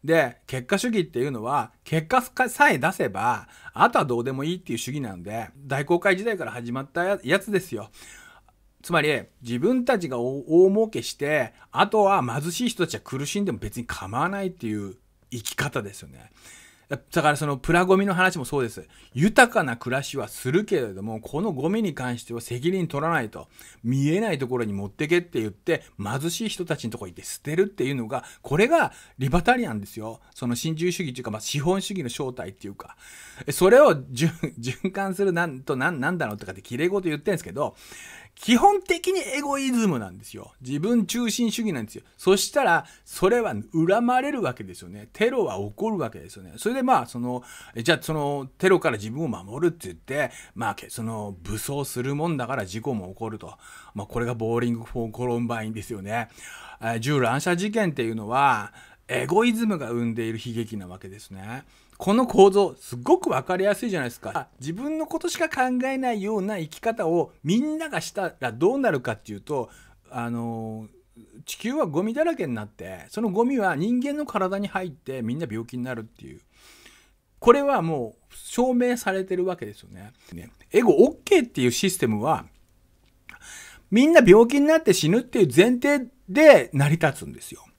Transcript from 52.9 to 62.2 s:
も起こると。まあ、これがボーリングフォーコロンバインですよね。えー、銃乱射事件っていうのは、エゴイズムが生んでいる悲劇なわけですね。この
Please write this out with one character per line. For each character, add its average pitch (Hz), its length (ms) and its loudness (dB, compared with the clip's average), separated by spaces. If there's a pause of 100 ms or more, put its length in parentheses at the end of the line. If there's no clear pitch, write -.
も 92 160 -6
起 95 60 -16
こ 110 160 -8
る 107 80 -12
と。 - 180 -16 (380)
ま 98 80 -8
あ、 - 40 -12
こ 117 120 -6
れ 120 80 -2
が 123 80 -4
ボ 113 200 -2
ー 120 40 0
リ 120 100 0
ン 117 60 0
グ 113 80 -12
フ 117 220 -8
ォ - 20 -8
ー 110 40 -10
コ 120 140 -8
ロ 120 140 -2
ン 120 80 -2
バ 117 160 -6
イ 110 60 -6
ン 110 40 -8
で 107 80 -8
す 110 100 -14
よ 98 120 -10
ね。 110 260 -4 (500)
え 110 60 -12
ー、 117 140 -2
銃 139 200 0
乱 123 220 2
射 180 140 0
事 202 160 -4
件 208 180 0
っ 143 40 -4
て 127 100 -4
い 113 80 -2
う 113 40 -6
の 107 140 -8
は、 127 420 2 (360)
エ 127 180 -2
ゴ 190 200 2
イ 240 80 4
ズ 226 120 -2
ム 196 140 0
が 120 100 -8
生 120 180 -2
ん 113 60 -2
で 113 120 -4
い 113 60 -4
る 113 60 -6
悲 117 160 -10
劇 110 240 -6
な 92 100 -12
わ 87 120 -16
け 95 100 -16
で 98 80 -18
す - 140 -20
ね。 104 320 -14 (340)
こ 196 160 0
の 247 140 4